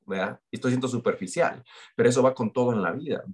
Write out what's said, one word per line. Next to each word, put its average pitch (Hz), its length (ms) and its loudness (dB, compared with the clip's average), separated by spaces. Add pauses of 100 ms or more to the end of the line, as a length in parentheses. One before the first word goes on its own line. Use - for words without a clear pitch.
¿verdad? 98 340 -6 (100)
Y - 60 -10
estoy 127 140 -2
siendo 127 180 0
superficial, 127 760 -2 (320)
pero 120 120 6
eso 127 140 4
va 127 120 6
con 110 180 -2
todo 123 200 2
en 107 100 0
la 87 100 0
vida, 143 400 -6